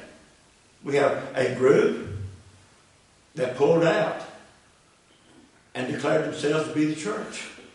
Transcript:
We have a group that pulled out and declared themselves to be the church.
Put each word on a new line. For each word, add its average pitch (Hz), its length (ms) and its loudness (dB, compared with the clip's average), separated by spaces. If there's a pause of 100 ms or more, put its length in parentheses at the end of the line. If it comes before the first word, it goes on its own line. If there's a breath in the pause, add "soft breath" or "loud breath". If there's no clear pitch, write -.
(840)
We 139 120 -4
have - 380 0
a 127 220 0
group - 540 4 (1200)
that 127 220 -4
pulled 160 260 4
out - 400 2 (1500)
and 127 180 -6
declared 151 320 0
themselves 151 440 -2
to - 60 -10
be 151 120 2
the 151 100 -2
church. - 520 -8 (260)